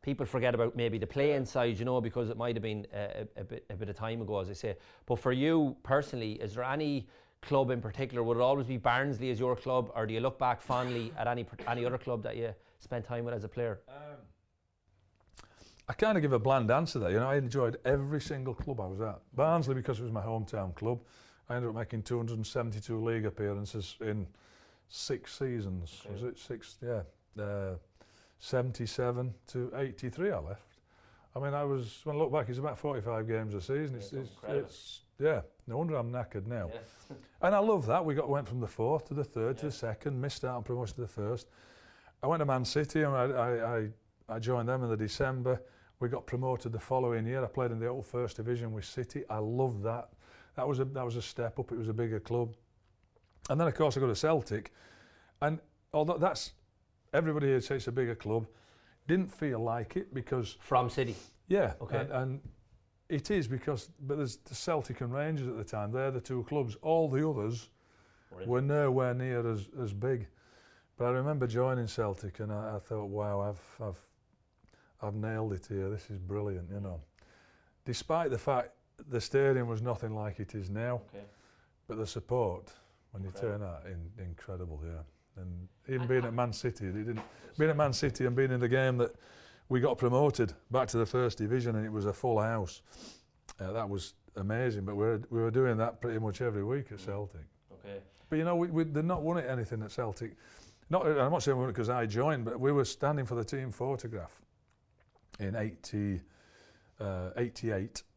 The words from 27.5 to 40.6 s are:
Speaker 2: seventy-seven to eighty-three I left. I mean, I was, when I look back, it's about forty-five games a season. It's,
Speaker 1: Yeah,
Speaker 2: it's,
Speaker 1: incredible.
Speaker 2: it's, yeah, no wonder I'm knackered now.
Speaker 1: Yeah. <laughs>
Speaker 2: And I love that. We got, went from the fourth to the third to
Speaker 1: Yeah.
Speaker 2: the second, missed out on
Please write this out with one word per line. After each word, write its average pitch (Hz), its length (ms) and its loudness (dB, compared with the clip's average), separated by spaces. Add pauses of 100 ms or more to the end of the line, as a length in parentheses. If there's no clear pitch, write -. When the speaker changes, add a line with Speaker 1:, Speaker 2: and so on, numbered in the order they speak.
Speaker 2:
seventy-seven 123 960 -2 (140)
to 123 280 -4
eighty-three 139 540 -4
I 147 80 0
left. 82 400 -10 (580)
I 131 40 -4
mean, 139 120 -2
I 143 120 0
was, 131 400 -2
when 151 120 -2
I - 20 0
look 151 140 2
back, 139 160 2
it's 123 100 -4
about 139 200 -4
forty-five 113 500 -2
games 110 260 0
a 98 60 -2
season. 135 360 -2
It's, 101 160 -10
Speaker 1:
Yeah, 135 80 -6
Speaker 2:
it's, 127 100 -10
Speaker 1:
incredible. 131 360 -4
Speaker 2:
it's, - 340 -16 (200)
yeah, 143 200 4 (260)
no 117 120 -4
wonder 160 180 -2
I'm 120 160 -2
knackered 110 340 -6
now. 110 260 -4
Speaker 1:
Yeah. 113 60 -10 (380)
<laughs> - 0 - (260)
Speaker 2:
And 185 120 6
I 202 40 6
love 202 280 4
that. 156 160 4
We 156 120 2
got, 139 160 2
went 139 180 0
from 123 120 -4
the 113 60 -2
fourth 127 420 0
to 143 60 -6
the 147 100 -2
third 120 340 -2
to 147 60 -6
Speaker 1:
Yeah. 151 40 -2
Speaker 2:
the 131 80 -6
second, 123 420 -4
missed 131 280 -4
out 127 100 -2
on 117 60 -4